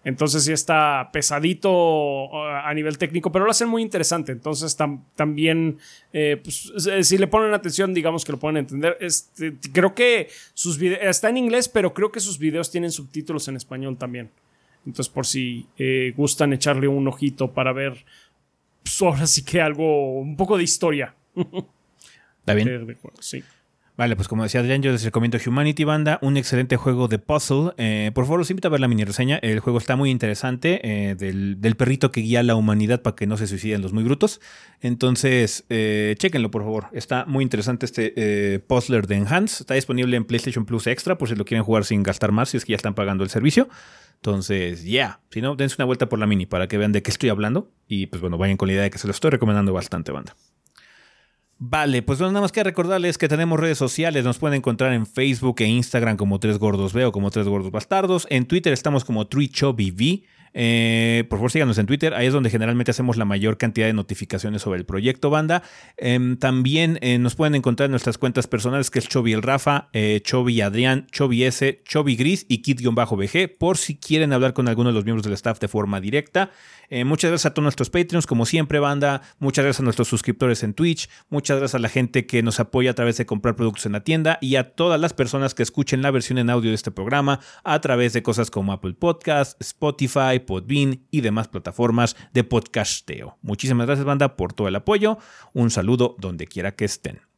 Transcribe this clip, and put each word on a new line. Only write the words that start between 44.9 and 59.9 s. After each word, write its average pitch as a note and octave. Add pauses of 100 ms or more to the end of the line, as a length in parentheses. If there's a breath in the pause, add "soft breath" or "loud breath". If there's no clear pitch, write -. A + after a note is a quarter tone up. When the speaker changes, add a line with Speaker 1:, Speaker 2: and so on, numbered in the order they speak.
Speaker 2:
Si A2+
no, C#3
dense C3+
una C#3
vuelta B2
por A2
la G#2+
mini G2
para F#2
que G#2
vean G#2
de G2+
qué -
estoy -
hablando. G#2+ (160)
Y, G2
pues, F#2
bueno, F2
vayan F#2+
con G2
la F#2+
idea G2
de G2
que -
se -
lo G2+
estoy D#3
recomendando G#2
bastante, F2+
banda. C#2 (1200 soft breath)
Vale, B2+
pues C3+
bueno, F#3
nada G3+
más F#3+
que A3
recordarles F3+
que E3
tenemos D#3+
redes D#3+
sociales. D3+
Nos B2
pueden D3
encontrar C3
en A2+
Facebook B2+
e A2+
Instagram A#2
como G2
Tres G#2
Gordos G2
B A#2+
o A#2
como G2+
Tres G#2
Gordos G2
Bastardos. F#3
En B2+
Twitter E3+
estamos C#3
como G#2+
Three C#3
Chubby A2
V. B2+ (360 soft breath)